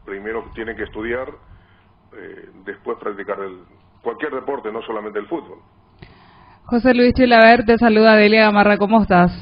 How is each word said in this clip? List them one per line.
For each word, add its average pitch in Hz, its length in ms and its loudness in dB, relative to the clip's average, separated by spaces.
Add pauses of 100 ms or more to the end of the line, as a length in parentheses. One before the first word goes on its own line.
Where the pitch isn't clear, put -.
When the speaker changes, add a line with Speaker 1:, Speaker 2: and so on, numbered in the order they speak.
Speaker 1:
primero 104 400 -12 (100)
tienen 110 220 -12
que 107 60 -10
estudiar, 117 460 -10 (840)
eh, 92 360 -20 (160)
después - 320 -12
practicar 98 420 -10
el, 92 200 -14 (420)
cualquier 131 320 -8
deporte, 127 360 -10
no 110 120 -10
solamente 104 360 -10
el 104 80 -10
fútbol. 101 320 -12 (1080)
Speaker 2:
José 240 280 0
Luis 247 200 2
Chilaver, 240 500 4
te 226 140 2
saluda 220 380 4
Delia 214 280 4
Gamarra, 208 320 2
¿cómo 208 240 2
estás? 180 420 2